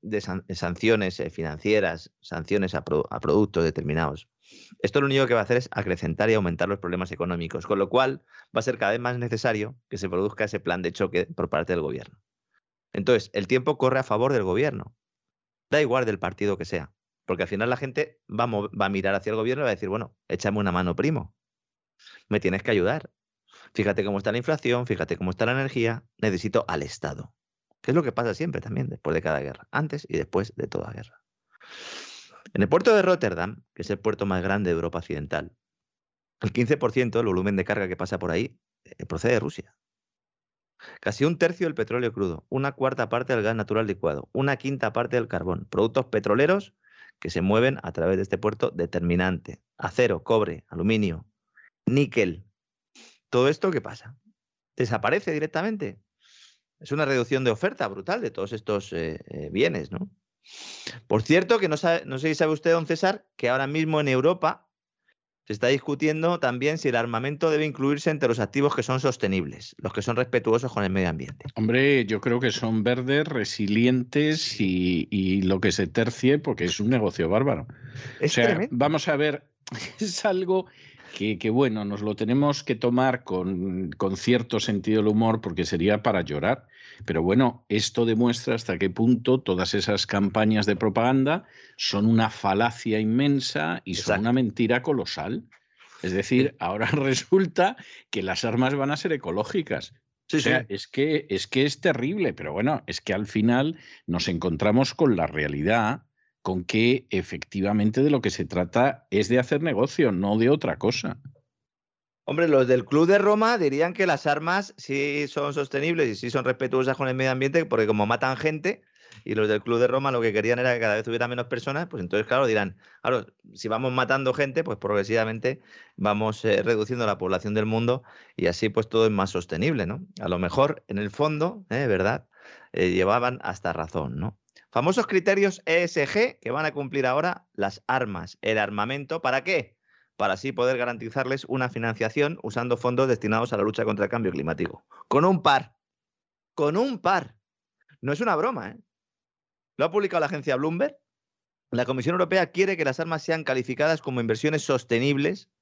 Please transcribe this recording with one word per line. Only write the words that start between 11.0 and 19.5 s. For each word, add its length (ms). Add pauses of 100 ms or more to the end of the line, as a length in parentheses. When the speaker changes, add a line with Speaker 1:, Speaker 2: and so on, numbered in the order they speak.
Speaker 1:
por 240
parte 240
del 80
gobierno. 380 (760)
Entonces, 400
el 140
tiempo 320
corre 200
a 40
favor 300
del 100
gobierno. 520 (760)
Da 100
igual 240
del 140
partido 380
que 80
sea, 280 (320)
porque 180
al 60
final 220
la 60
gente 520
va 140
a 40
mo-, 220
va 160
a 40
mirar 260
hacia 160
el 40
gobierno 280